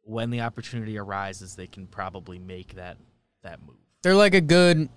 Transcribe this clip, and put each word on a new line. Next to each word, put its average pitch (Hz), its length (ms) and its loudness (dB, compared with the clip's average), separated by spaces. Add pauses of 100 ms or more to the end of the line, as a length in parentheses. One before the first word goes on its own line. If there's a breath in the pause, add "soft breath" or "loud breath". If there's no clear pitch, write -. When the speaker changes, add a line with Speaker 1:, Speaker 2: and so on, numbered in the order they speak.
Speaker 1:
when 113 260 -6
the 120 120 -4
opportunity 113 540 -10
arises, 98 600 -10
they 92 100 -16
can 95 220 -18
probably 92 500 -12
make 92 380 -18
that, 90 200 -16 (460)
that 85 240 -18
move. 65 100 -20 (260)
Speaker 2:
They're 180 140 4
like 202 180 6
a 190 60 6
good 165 560 4